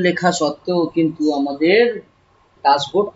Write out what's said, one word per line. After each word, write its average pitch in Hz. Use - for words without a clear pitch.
লেখা 175
সত্ত্বেও 170
কিন্তু 160
আমাদের 156
dashboard 147